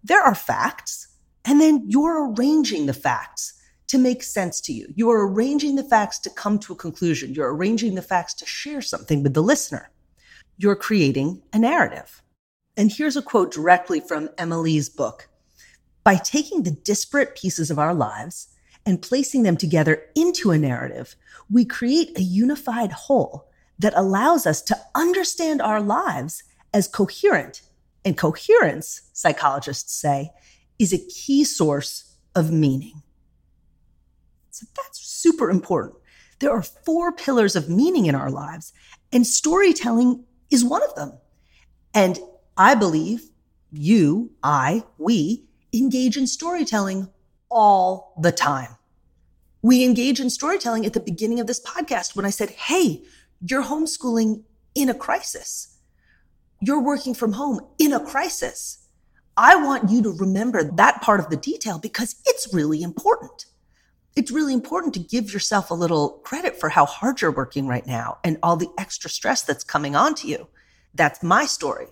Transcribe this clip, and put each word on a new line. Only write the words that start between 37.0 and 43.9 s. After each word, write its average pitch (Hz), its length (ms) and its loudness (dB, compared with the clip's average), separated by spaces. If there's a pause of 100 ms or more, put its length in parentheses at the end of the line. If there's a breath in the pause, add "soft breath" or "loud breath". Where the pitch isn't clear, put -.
pillars 233 440 0
of 156 140 -2
meaning 247 380 2
in 139 80 2
our 135 160 -4
lives, 147 420 -12 (380 soft breath)
and 247 160 4
storytelling 247 1000 2 (240)
is 240 160 4
one 320 160 0
of - 140 -2
them. - 240 -10 (760)
And 185 260 4 (380)
I 208 160 8
believe 190 560 0 (400)
you, 170 600 2 (100)